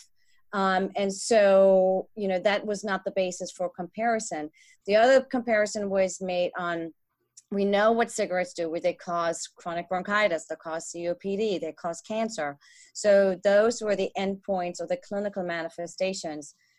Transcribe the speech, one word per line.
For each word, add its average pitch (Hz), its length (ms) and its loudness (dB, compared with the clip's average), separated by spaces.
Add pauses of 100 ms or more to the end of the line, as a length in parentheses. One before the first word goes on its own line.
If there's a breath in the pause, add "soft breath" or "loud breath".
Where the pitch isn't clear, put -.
(520)
Um, 190 440 0
and 202 160 0
so, 196 1040 6
you 202 120 -4
know, 185 100 0
that 202 260 0
was 208 200 -6
not 196 200 -2
the 190 120 -6
basis 185 360 -4
for 180 180 -6
comparison. 185 840 -4 (340 soft breath)
The 202 120 2
other 262 240 8
comparison 214 680 -2
was 190 320 0
made 180 380 -2
on, 165 340 -4 (560)
we 196 160 0
know 202 260 4
what 226 200 0
cigarettes 180 420 -2
do, 165 160 -4
where 165 100 -4
they 175 140 0
cause 170 600 -4
chronic 170 340 -8
bronchitis, 185 560 0
they 160 120 -10
cause 165 340 -10
C 170 160 -8
O 175 80 -2
P 196 220 -6
D, 208 200 -2
they 156 140 -8
cause 170 300 -10
cancer. 214 580 -6 (340 loud breath)
So 196 500 4
those 214 380 4
were 214 140 -2
the 190 200 -2
endpoints 190 640 -4
or 170 60 -6
the 180 220 -4
clinical 202 340 -6
manifestations 170 1120 -8 (260)